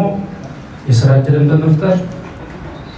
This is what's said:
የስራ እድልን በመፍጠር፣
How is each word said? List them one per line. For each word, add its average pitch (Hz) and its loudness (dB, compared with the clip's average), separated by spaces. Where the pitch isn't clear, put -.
የስራ 131 4
እድልን 143 4
በመፍጠር፣ 160 4